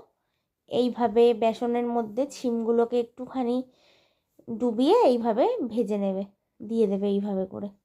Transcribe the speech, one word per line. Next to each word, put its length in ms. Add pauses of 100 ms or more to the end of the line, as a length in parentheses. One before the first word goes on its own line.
(720)
এইভাবে 540 (100)
বেসনের 520
মধ্যে 360 (120)
ছিমগুলোকে 680
একটুখানি 560 (920)
ডুবিয়ে 480 (100)
এইভাবে 380 (240)
ভেজে 300
নেবে, 260 (360)
দিয়ে 260
দেবে 220
এইভাবে 380
করে। 220 (160)